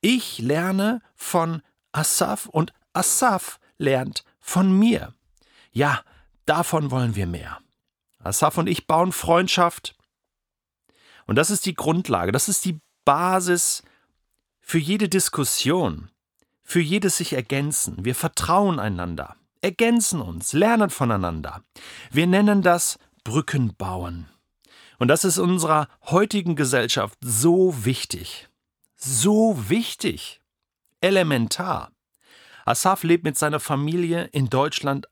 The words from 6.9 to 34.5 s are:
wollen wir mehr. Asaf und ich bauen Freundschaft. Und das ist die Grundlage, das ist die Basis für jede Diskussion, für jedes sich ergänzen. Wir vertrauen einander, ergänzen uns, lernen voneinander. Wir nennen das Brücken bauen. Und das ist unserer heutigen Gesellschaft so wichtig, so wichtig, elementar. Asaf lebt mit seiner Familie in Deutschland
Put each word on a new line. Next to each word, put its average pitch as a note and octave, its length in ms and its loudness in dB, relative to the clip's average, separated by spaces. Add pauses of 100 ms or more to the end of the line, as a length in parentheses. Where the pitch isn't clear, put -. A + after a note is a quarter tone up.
wollen A#2+ 240 0
wir G2 100 -2
mehr. F2 320 -8 (640)
Asaf D3+ 400 0
und E3+ 80 0
ich E3+ 180 -2
bauen E3+ 260 2
Freundschaft. F3 840 0 (1300)
Und G#2+ 120 2
das D#3 120 4
ist G3+ 160 -2
die F#3 80 -4
Grundlage, C3 580 -2
das C3+ 180 0
ist - 160 -2
die E3 160 -4 (260)
Basis F3+ 760 2 (760)
für - 200 -2
jede G3 280 0
Diskussion, C#3+ 1040 -2 (500)
für - 200 0
jedes F#3 340 0
sich - 160 -4
ergänzen. C#3 720 -4
Wir B2 100 -2
vertrauen E3+ 680 0
einander, F2 560 -6 (240)
ergänzen A3 580 0
uns, F2 320 -8
lernen G#3 380 2
voneinander. F#2+ 720 -2 (480)
Wir D#3 160 2
nennen G3+ 360 4
das F3 360 0 (240)
Brücken B2 540 -2
bauen. F2 500 -8 (720)
Und B2 80 2
das D#3 160 4
ist F#3 140 0
unserer E3 500 2 (140)
heutigen F3+ 560 0
Gesellschaft B2 640 0
so C#3+ 640 2
wichtig, - 640 -6 (480)
so E3 720 2
wichtig, - 720 -4 (580)
elementar. F3 960 0 (720)
Asaf F#3+ 380 0
lebt E3+ 200 4
mit D#3 140 -2
seiner D3+ 240 0
Familie E3 720 -2
in C3 160 0
Deutschland C#3 640 -2